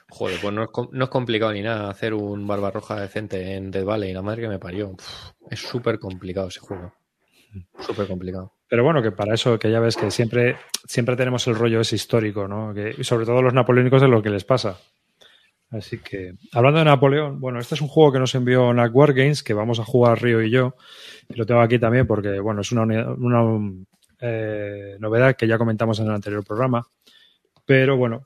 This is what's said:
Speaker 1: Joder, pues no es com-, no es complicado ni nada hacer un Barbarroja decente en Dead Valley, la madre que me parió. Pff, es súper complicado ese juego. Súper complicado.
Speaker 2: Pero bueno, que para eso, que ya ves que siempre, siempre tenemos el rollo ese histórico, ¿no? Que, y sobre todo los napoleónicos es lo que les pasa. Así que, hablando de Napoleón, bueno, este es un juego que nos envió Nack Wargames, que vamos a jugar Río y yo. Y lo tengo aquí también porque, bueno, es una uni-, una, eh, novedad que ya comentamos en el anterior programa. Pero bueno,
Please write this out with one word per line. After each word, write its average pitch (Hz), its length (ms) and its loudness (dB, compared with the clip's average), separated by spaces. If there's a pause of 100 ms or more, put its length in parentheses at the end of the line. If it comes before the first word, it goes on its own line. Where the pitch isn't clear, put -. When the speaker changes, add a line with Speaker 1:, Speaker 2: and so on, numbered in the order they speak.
Speaker 1:
Joder, 98 320 -6
pues 101 120 -6
no 110 120 -4
es 110 60 -10
com-, 123 200 -8
no 131 140 -4
es 127 60 -6
complicado 113 420 -2
ni 101 100 -6
nada 104 280 -4
hacer 110 240 -6
un 101 320 -6
Barbarroja 101 540 -6
decente 98 540 -8
en 95 160 -10
Dead 95 140 -4
Valley, 98 280 -4
la 92 100 -8
madre 110 200 -8
que 113 60 -8
me 98 100 -8
parió. 92 380 -10
Pff, - 540 -20
es - 100 -10
súper 117 380 -6
complicado 92 500 -8
ese - 120 -16
juego. 90 340 -14 (840)
Súper 104 260 -6
complicado. 92 480 -10 (140)
Speaker 2:
Pero 120 160 2
bueno, 143 180 2
que 110 80 0
para 104 240 -2
eso, 113 240 0
que 107 100 -2
ya 113 120 2
ves 117 160 0
que 104 160 -4
siempre, 120 440 0 (300)
siempre 123 300 -2
tenemos 127 320 -2
el 113 80 0
rollo 113 240 2
ese 110 160 -2
histórico, 104 500 -2
¿no? 107 260 -8
Que, 104 240 -6
y - 60 -8
sobre 117 240 0
todo 123 160 2
los 127 100 4
napoleónicos 123 480 6
es 135 80 6
lo 117 140 6
que 107 80 -2
les 101 140 -2
pasa. 110 340 -2 (920)
Así - 280 -10
que, 92 360 -12 (180)
hablando 135 260 4
de 165 60 4
Napoleón, 143 560 2
bueno, 127 180 -6
este 120 160 -8
es 143 60 -6
un 147 80 -4
juego 151 240 6
que 131 80 0
nos 127 160 0
envió 127 360 4
Nack 117 220 2
Wargames, 139 480 4
que - 120 -4
vamos 110 260 -2
a 110 40 -8
jugar 117 380 4
Río 117 200 2
y 110 80 0
yo. 127 260 0 (520)
Y - 60 -14
lo 113 120 -4
tengo 120 140 4
aquí 117 200 4
también 117 260 4
porque, 104 320 -2
bueno, 104 220 -2
es 98 100 -6
una 117 120 0
uni-, 113 200 0
una, 117 840 0 (360)
eh, 104 800 -8
novedad 117 340 4
que 113 140 0
ya 113 100 2
comentamos 113 400 0
en 110 80 -2
el 110 60 0
anterior 104 320 -6
programa. 120 420 -2 (800)
Pero 135 300 4
bueno, 123 300 -2